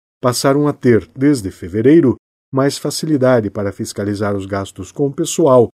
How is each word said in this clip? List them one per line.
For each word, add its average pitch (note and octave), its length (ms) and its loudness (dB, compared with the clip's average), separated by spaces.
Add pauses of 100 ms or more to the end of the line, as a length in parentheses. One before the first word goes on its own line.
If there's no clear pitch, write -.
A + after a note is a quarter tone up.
(200)
passaram C#3 460 0
a D3 60 0
ter, A#2 420 2
desde C3 380 0
fevereiro, A2+ 640 0 (360)
mais C#3 240 -2
facilidade B2+ 720 0
para G2+ 220 -6
fiscalizar G2+ 640 -6
os G2 100 -6
gastos G2 460 -8
com C#3+ 160 -4
o C#3 60 -4
pessoal C3+ 560 2 (120)